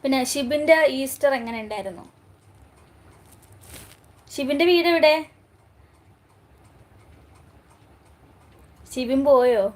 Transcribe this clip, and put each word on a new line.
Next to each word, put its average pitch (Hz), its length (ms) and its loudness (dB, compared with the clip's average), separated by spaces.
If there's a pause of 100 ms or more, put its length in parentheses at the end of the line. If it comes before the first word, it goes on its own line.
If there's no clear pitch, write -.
പിന്നെ 269 160 -2 (140)
ഷിബിന്റെ 294 440 2 (240)
ഈസ്റ്റർ 269 380 -2
എങ്ങനെ 233 260 -8
ഉണ്ടായിരുന്നു? 190 400 -12 (2250)
ഷിബിന്റെ 285 360 -2
വീട് 349 200 2
എവിടെ? 311 240 4 (3750)
ഷിബിൻ 262 360 -2
പോയോ? 247 360 4 (120)